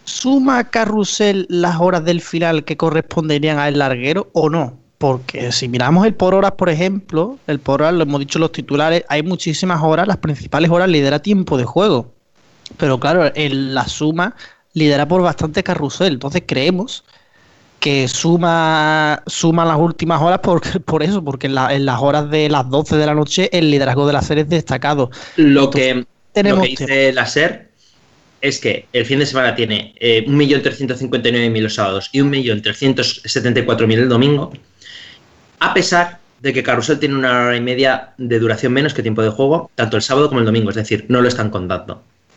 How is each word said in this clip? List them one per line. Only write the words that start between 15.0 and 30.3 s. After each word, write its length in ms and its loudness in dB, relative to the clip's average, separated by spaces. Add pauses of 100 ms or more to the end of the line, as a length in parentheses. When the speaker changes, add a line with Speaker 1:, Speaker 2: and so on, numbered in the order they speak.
Speaker 1:
por 160 2
bastante 400 -2
Carrusel. 500 -2
Entonces 320 -4
creemos 580 -2 (760)
que 280 0
suma, 1160 0
suma 400 0
las 120 2
últimas 440 0
horas 180 2
por, 220 0 (200)
<laughs> 20 -14
por 180 -2
eso, 220 -2
porque 240 -6
en 80 -2
la, 180 0
en 120 0
las 140 0
horas 300 0
de 200 2
las 200 0
doce 280 0
de 100 2
la 80 0
noche 360 0
el 200 2
liderazgo 340 2
de 80 2
la 80 0
ser 160 -2
es 120 0
destacado. 600 0 (260)
Speaker 2:
Lo 300 6
Speaker 1:
Entonces, 300 2
Speaker 2:
que, 100 -6 (260)
Speaker 1:
tenemos 280 2
Speaker 2:
lo 40 4
que 60 0
dice 160 -6
Speaker 1:
tiempo. 300 2
Speaker 2:
la 100 0
ser 460 -2 (680)
es 200 -2
que 340 -4
el 120 0
fin 140 0
de 60 2
semana 280 0
tiene, 460 -4
eh, 280 2
un 100 2